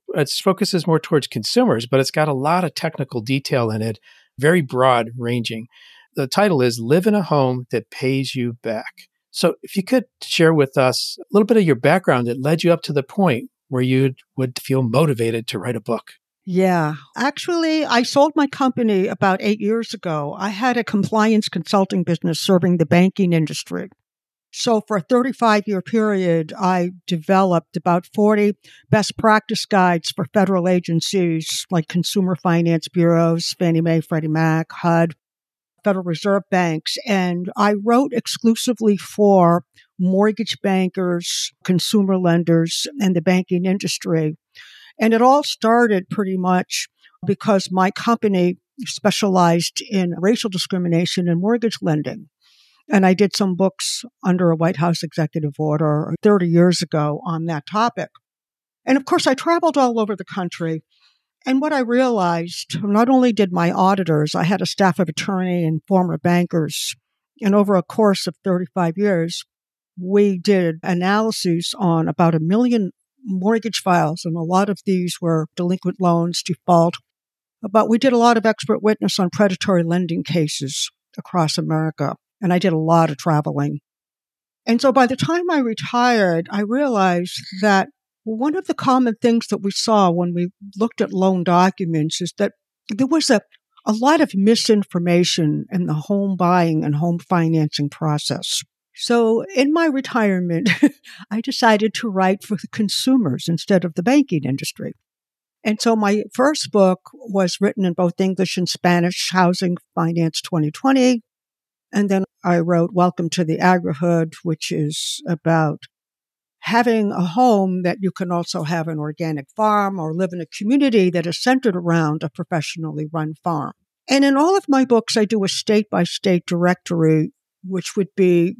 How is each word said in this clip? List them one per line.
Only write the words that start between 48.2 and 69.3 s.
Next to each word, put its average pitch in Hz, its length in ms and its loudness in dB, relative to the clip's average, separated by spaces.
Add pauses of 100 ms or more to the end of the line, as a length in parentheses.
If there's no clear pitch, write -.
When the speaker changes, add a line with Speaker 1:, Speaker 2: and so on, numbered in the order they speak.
Speaker 2:
specialized 185 1040 0 (100)
in 180 260 -2
racial 214 320 0
discrimination 180 800 -2
and 170 100 0
mortgage 220 440 -2
lending. 151 460 -4 (640)
And 196 140 4
I 185 80 6
did 190 220 2
some 190 200 -2
books - 480 -2 (220)
under 180 240 2
a 165 60 2
White 165 220 0
House 170 260 0
executive 151 560 -4
order 151 640 0
thirty 202 240 4
years 170 340 4
ago 151 420 -4
on 165 220 -6
that 160 260 -6
topic. 214 380 -2 (760)
And 262 140 2
of 269 80 -4
course, 339 220 0
I 269 80 2
traveled 339 420 0
all 247 220 2
over 214 160 -2
the 180 100 -12
country. 165 580 -6 (600)
And 262 160 0
what 302 100 -2
I 285 80 0
realized, 202 1000 -2
not 208 260 2
only 254 240 4
did 196 220 0
my 175 180 2
auditors, 185 640 2
I 175 100 0
had 185 180 0
a 180 40 -2
staff 185 320 0
of 180 100 0
attorney 180 560 -2
and 160 240 -2
former 180 300 2
bankers, 175 800 -2 (460)
and 196 120 2
over 208 220 4
a 175 80 2
course 208 420 0
of 170 180 -6
thirty-five 180 540 -2
years, 175 480 -2 (560)